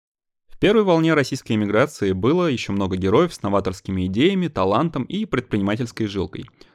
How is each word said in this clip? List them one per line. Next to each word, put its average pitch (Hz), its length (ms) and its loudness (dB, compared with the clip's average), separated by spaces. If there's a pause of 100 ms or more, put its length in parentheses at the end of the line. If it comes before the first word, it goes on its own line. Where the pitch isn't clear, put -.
(480)
В - 100 -18
первой 208 260 4
волне 165 300 4
российской 139 400 -2
эмиграции 107 580 2
было 135 360 0
ещё 120 260 -4
много 95 240 -2
героев 110 360 2
с - 100 -14
новаторскими 98 640 -2
идеями, 170 400 0
талантом 117 560 0
и 208 220 -6
предпринимательской 113 840 -2
жилкой, 98 420 -6 (240)